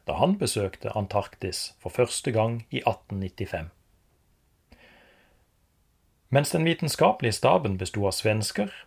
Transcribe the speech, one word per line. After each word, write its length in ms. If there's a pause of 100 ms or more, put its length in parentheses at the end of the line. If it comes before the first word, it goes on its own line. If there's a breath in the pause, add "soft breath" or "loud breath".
da 100
han 220
besøkte 580
Antarktis 760 (100)
for 100
første 380
gang 300 (100)
i 180
atten 300
nittifem. 500 (2500 soft breath)
Mens 220
den 160
vitenskapelige 720
staben 400
bestod 320
av 60
svensker, 560 (160)